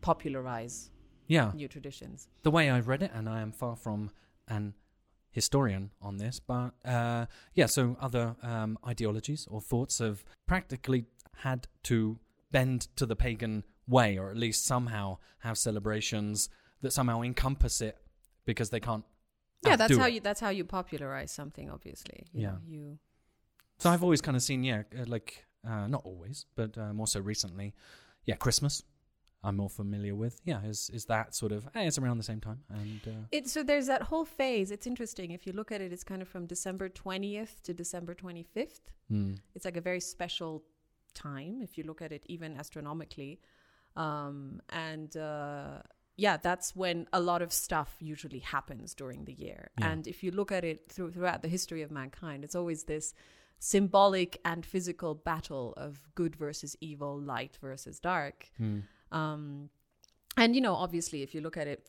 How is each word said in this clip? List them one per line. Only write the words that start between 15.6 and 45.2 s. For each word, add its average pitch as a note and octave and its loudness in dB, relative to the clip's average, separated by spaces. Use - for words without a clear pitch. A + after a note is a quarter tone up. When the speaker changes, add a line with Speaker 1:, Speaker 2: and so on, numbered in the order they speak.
Speaker 2:
that C3 0
somehow A#2+ 4
encompass B2+ 4
it G#2+ -4
because A2+ 2
they A#2 0
can't A2 -2
Speaker 1:
Yeah, G4 10
that's A3+ 6
Speaker 2:
outdo - 10
Speaker 1:
how B3+ 8
Speaker 2:
it. A#3+ 4
Speaker 1:
you, A3 0
that's G3+ 0
how A3 0
you F#3+ 0
popularize C#3+ -4
something, D3 -10
obviously. - -16
You A#2 -4
Speaker 2:
Yeah. G2+ 0
Speaker 1:
know, F#2+ -6
you D3+ -12
Speaker 2:
So F3 6
I've E3+ 6
always E3+ 8
kinda C3 2
seen, B2+ 0
yeah, A#2 0
uh, B2 -4
like, - -6
uh, A2 -2
not C3+ -2
always, F#2 -12
but, A2 -4
uh, G#2+ -4
more G#2+ -2
so G#2 0
recently, G2+ -4
yeah, A#2 4
Christmas. - 2
I'm G2 0
more G2 0
familiar G2+ -4
with, A#2 -4
yeah, C3 -2
is, G#2+ -4
is A#2 -8
that A2 0
sort G#2+ 0
of, G#2 -4
hey, A3 2
it's D#3 2
around B2 2
the A2 -2
same A2 -4
time. A2 -8
And, G#2 -6
uh A2 -8
Speaker 1:
It, D4 -2
so D#4 -2
there's C#4+ 4
that C4 4
whole D#4+ 0
phase. A#3+ 0
It's G#3 -8
interesting. A3 -6
If F3 -10
you F#3 -8
look G#3+ -6
at G#3 -4
it, F3+ -6
it's F3+ -10
kind F#3+ -8
of F#3 -14
from F3+ -10
December F#3+ -6
twentieth G3+ -6
to - -8
December F3 -8
twenty-fifth. F3+ -8
Speaker 2:
Hmm. G2+ 0
Speaker 1:
It's, - -12
like, F3 -4
a E3+ -4
very F3+ 0
special E3+ -6
time, D3+ -8
if G3 -10
you D#3+ -6
look D#3 -10
at D#3 -10
it D3 -12
even E3 -8
astronomically. D3+ -8
Um, C#3+ -4
and, D#3 -6
uh, D3 -6